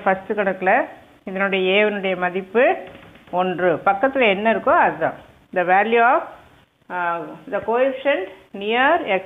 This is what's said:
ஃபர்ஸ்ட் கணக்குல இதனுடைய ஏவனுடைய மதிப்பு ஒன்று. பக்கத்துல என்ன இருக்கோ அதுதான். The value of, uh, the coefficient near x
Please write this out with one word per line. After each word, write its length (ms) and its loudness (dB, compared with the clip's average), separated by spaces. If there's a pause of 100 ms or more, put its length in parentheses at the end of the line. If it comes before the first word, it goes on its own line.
ஃபர்ஸ்ட் 360 2
கணக்குல 320 0 (520)
இதனுடைய 380 -2 (160)
ஏவனுடைய 380 0 (100)
மதிப்பு 380 0 (760)
ஒன்று. 320 0 (160)
பக்கத்துல 480 2
என்ன 180 0
இருக்கோ 220 0 (100)
அதுதான். 320 -2 (400)
The 140 0
value 420 2
of, 80 2 (760)
uh, 220 -4 (340)
the 140 -4
coefficient 560 0 (380)
near 320 2 (260)
x 80 -4